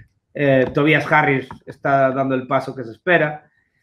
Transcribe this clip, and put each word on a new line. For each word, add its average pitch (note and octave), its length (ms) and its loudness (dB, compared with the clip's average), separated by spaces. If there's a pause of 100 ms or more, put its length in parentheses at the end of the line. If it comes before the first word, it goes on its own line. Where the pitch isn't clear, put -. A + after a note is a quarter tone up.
(340)
Eh, C3+ 400 2
Tobias D3 360 0
Harris C#3+ 380 2 (180)
está C3+ 440 0
dando C3+ 240 -2
el B2+ 120 -4
paso C3 280 -4
que C3 100 -10
se A2+ 80 -14
espera. D3+ 560 -2 (340)